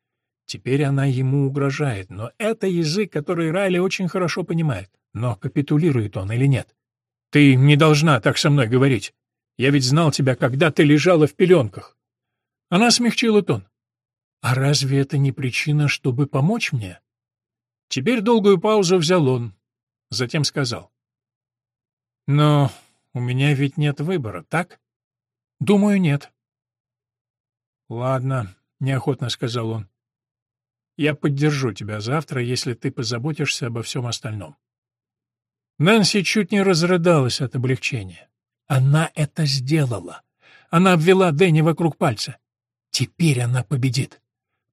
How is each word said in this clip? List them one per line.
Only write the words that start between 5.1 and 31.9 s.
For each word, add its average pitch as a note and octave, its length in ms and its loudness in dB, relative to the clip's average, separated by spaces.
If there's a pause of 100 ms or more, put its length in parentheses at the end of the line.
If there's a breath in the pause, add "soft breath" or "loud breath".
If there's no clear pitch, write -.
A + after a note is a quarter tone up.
Но A2+ 220 -4
капитулирует C#3 800 -2
он G2 140 -8
или C3 160 0
нет? B2+ 280 0 (540)
«Ты C#3+ 260 6
не C#3+ 200 6
должна D3+ 440 4
так C3+ 200 0
со D#3+ 100 2
мной C#3 180 2
говорить. B2+ 460 0 (440)
Я B2+ 120 2
ведь C#3+ 140 2
знал D3 280 2
тебя, C3 240 0
когда D3 360 0
ты E3+ 120 2
лежала D3+ 440 4
в - 80 -12
пеленках». E3+ 600 2 (760)
Она A3 200 4
смягчила A3 540 2
тон. A#2 240 -6 (760)
«А B2 140 -2
разве C#3 440 0
это C#3 200 -2
не C#3 120 0
причина, D3 560 -2
чтобы C3+ 380 -2
помочь E3 460 -2
мне?» G2+ 280 -8 (880)
Теперь G3+ 340 -2
долгую G3+ 380 4
паузу G3 380 2
взял D#3+ 300 2
он, A#2+ 260 -2 (560)
затем B2 340 -4
сказал: A2+ 480 -6 (1400)
«Но D3 440 2 (420 loud breath)
у B2+ 60 -8
меня C3 340 0
ведь C3+ 240 -2
нет D3 240 -2
выбора, B2 420 -6
так?» - 360 -8 (800)
«Думаю, G3+ 420 2
нет». C#3+ 320 -2 (1500)
«Ладно», B2+ 680 -4 (280)
неохотно C3 460 -2
сказал A#2 400 -6
он. A2 200 -8 (1080)
«Я D3 180 -2
поддержу C#3 580 -2
тебя G#2 280 -10